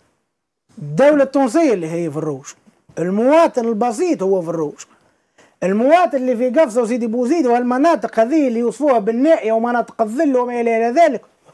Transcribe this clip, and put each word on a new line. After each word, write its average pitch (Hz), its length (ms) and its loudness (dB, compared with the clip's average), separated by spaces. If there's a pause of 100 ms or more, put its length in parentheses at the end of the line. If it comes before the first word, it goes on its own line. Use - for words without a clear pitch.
(760)
الدولة 269 460 2
التونسية 269 500 0
اللي 165 180 -4
هي 170 200 -4
في 143 60 -10
الروج. 151 280 -8 (540)
المواطن 240 680 2
البسيط 233 580 -2
هو 190 180 0
في 160 80 -8
الروج. 165 340 -6 (800)
المواطن 269 540 2
اللي 254 200 -2
في 247 220 0
قفصة 247 220 0
وسيدي 233 260 -2
بوزيد 247 400 0
والمناطق 247 720 0
هذه 269 280 2
اللي 226 120 -2
يوصفوها 240 400 0
بالنائية 226 520 0
ومناطق 226 500 -2
الظل 254 360 0
وما 240 240 -2
إلى 233 340 0
ذلك 311 260 2 (320)